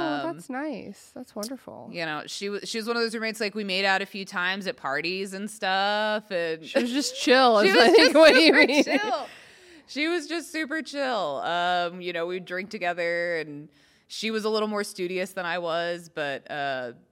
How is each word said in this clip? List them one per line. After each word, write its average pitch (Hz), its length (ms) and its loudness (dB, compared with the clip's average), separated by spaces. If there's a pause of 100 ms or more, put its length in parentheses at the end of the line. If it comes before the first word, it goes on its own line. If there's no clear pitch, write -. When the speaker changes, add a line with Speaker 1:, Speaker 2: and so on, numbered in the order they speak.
(280)
Speaker 1:
Um, 339 80 -8
Speaker 2:
that's - 140 -14
nice. 254 640 -10
That's 254 200 -18
wonderful. 208 580 -12
Speaker 1:
you 170 120 -6
know, 151 220 -6
she - 240 -8
wa-, 202 140 -6
she 226 140 -8
was 220 80 -6
one 233 100 -2
of 233 60 0
those 226 120 -2
roommates, 220 260 -6
like, 208 140 -4
we 214 100 -6
made 190 200 -2
out 190 180 2
a 196 40 -6
few 196 180 -12
times 185 420 -4
at 180 100 -4
parties 175 580 -6
and 202 160 -8
stuff, 208 800 -2
and 165 340 -4
Speaker 2:
She 196 160 -4
was 240 120 -2
just 277 280 -4
chill, 247 400 6
Speaker 1:
<laughs> - 20 6
She 220 80 6
Speaker 2:
is 381 60 4
Speaker 1:
was 480 80 8
Speaker 2:
I - 60 8
think 392 80 10
Speaker 1:
just 320 160 8
Speaker 2:
what 302 200 10
you 311 200 6
Speaker 1:
super 285 120 8
Speaker 2:
mean. 277 180 4
Speaker 1:
chill. 302 420 -2 (600)
She 294 220 -4
was 339 180 -2
just 311 260 -8
super 311 300 -6
chill. 226 580 -4
Um, 175 600 -2
you 175 120 -6
know, 170 140 -4
we'd 180 180 -8
drink 180 260 -8
together, 175 680 -4
and 151 300 -10 (400)
she - 220 -8
was 220 140 -4
a 214 60 -2
little 214 180 0
more 208 160 -4
studious 185 480 -6
than 180 140 -8
I 170 120 -4
was, 170 560 -4
but, 143 360 -6
uh, 131 420 -6 (200)